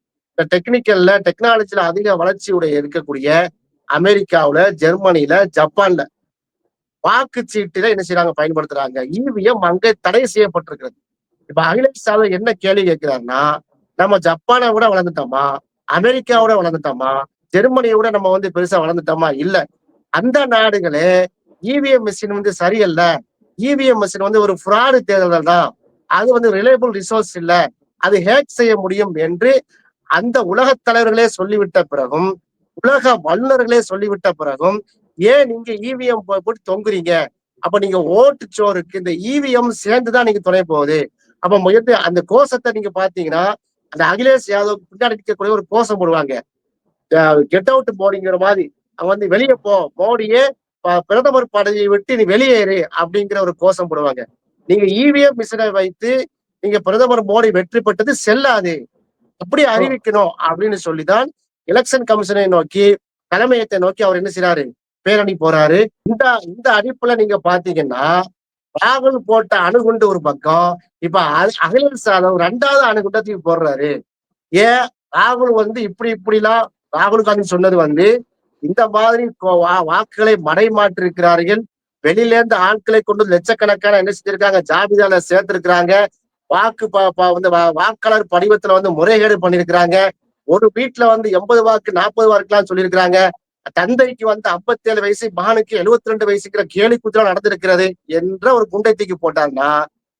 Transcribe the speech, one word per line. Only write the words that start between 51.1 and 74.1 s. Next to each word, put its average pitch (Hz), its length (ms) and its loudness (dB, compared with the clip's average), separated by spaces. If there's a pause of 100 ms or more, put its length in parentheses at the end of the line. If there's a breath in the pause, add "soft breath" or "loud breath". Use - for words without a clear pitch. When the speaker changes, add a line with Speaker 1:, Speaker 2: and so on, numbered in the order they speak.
Speaker 1:
பதவியை 208 380 0
விட்டு 202 280 0
நீ 220 80 4
வெளியேறு" 196 600 2 (120)
அப்படிங்கிற 196 420 -2
ஒரு 175 160 -2
கோஷம் 180 340 0
போடுவாங்க. 143 360 -4 (400)
நீங்க 202 200 2
இ 202 280 2
வி 285 60 2
எம் 285 180 4
மிஷினை 220 340 -4
வைத்து 202 560 -4 (320)
நீங்க 202 200 -2
பிரதமர் 220 460 2
மோடி 220 260 2
வெற்றி 185 300 -2
பெற்றது 214 320 -2
செல்லாது, 208 760 -2 (500)
அப்படி 277 280 0
Speaker 2:
ஓ. - 20 4
Speaker 1:
அறிவிக்கணும் 220 640 0 (160)
அப்படின்னு 185 260 -2
சொல்லிதான் 175 580 -2 (400)
எலெக்ஷன் 247 400 0
கமிஷனை 202 360 0
நோக்கி, 185 500 2 (300)
தலைமையகத்தை 220 520 0
நோக்கி 185 240 -2
அவர் 190 120 2
என்ன 185 200 -4
செய்றாரு? 170 340 -2 (320)
பேரணி 202 380 0
போறாரு. 160 460 2 (160)
இந்த, 226 400 0
இந்த 220 300 -4
அடிப்புல 240 440 -2
நீங்க 214 240 0 (100)
பாத்தீங்கன்னா, 160 720 -2 (640)
ராகுல் 262 300 0
போட்ட 220 420 0
அணுகுண்டு 220 500 2
ஒரு 185 140 -2
பக்கம், 160 560 0 (200 soft breath)
இப்ப 170 220 -2
அ-, 165 320 0 (160)
அகிலேஷ் 262 380 0
யாதவ் 185 340 2
ரெண்டாவது 254 440 2
அணுகுண்டை 214 380 0
தூக்கி 208 140 -8
போடுறாரு. 151 680 -2 (480)